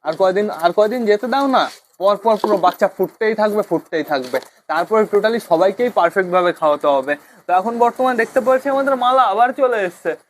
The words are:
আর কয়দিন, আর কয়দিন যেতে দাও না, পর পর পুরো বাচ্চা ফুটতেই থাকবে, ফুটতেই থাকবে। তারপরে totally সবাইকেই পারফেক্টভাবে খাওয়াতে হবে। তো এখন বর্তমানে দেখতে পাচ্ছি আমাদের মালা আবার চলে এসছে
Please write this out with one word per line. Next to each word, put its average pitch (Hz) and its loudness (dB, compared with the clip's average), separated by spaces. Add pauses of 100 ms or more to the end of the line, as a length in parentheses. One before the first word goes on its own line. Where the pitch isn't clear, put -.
আর 156 -4
কয়দিন, 190 2 (180)
আর 175 4
কয়দিন 220 0 (100)
যেতে 214 0
দাও 277 0 (100)
না, 185 4 (380)
পর 196 2
পর 226 4
পুরো 214 0 (100)
বাচ্চা 185 0 (100)
ফুটতেই 214 -2
থাকবে, 208 0
ফুটতেই 160 -4
থাকবে। 131 -4 (320)
তারপরে 180 0 (100)
totally 214 0 (100)
সবাইকেই 196 2
পারফেক্টভাবে 180 0 (100)
খাওয়াতে 147 0
হবে। 135 -2 (320)
তো - -8 (100)
এখন 220 -4 (120)
বর্তমানে 247 0
দেখতে 247 -2
পাচ্ছি 262 0
আমাদের 277 0 (100)
মালা 254 4 (100)
আবার 233 2 (120)
চলে 247 0 (100)
এসছে 170 -8 (200)